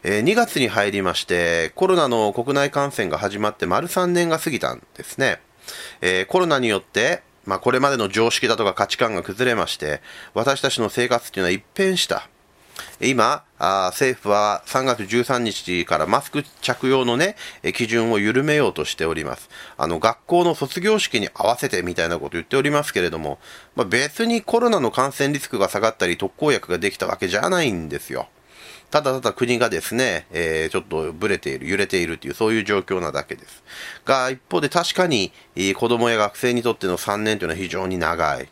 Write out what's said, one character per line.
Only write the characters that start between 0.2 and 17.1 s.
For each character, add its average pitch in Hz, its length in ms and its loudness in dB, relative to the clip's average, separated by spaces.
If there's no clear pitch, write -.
二 170 120 4
月 233 240 2
に 127 80 2
入 104 240 2
り 98 100 0
ま 90 140 0
し - 100 -4
て、 85 520 2
コ 185 100 2
ロ 185 80 4
ナ 160 140 2
の 110 240 2
国 123 220 -2
内 139 180 0
感 143 180 0
染 104 180 -2
が 76 100 -2
始 101 200 -4
ま 107 120 0
っ - 60 -16
て 87 100 -4
丸 110 200 0
三 180 260 0
年 175 160 2
が 160 120 0
過 165 100 -4
ぎ 127 80 -4
た 64 140 -2
ん 60 100 -12
で - 80 -14
す - 140 -14
ね。 123 200 2
え 92 220 2
ー、 98 40 -2
コ 185 140 2
ロ 180 80 2
ナ 143 100 2
に 127 80 0
よ 104 120 2
っ - 40 -6
て、 135 400 0
ま 95 120 -2
あ、 - 40 -4
こ 120 100 2
れ 127 80 2
ま 139 120 4
で 139 60 0
の 107 120 0
常 110 240 2
識 - 160 0
だ 107 80 2
と 107 80 -2
か 98 100 2
価 101 140 2
値 - 100 -4
観 113 160 2
が 85 80 -2
崩 120 280 0
れ 117 40 2
ま 90 140 0
し - 80 -6
て、 73 240 -4
私 131 260 0
た 139 80 0
ち 127 100 -2
の 110 100 0
生 120 200 0
活 120 200 -2
っ - 20 -14
て - 80 -6
い 95 40 0
う - 20 2
の - 0 -
は 87 80 2
一 101 100 -2
変 190 200 2
し - 120 -2
た。 - 200 -4
今、 127 440 2
あ、 92 340 2
政 127 280 0
府 - 80 -6
は 104 360 2
三 131 220 0
月 110 200 0
十 117 180 2
三 120 200 0
日 90 400 -2
か 82 140 0
ら 78 80 2
マ 117 160 6
ス - 80 -14
ク 143 120 -2
着 - 280 -2
用 131 160 4
の 120 120 2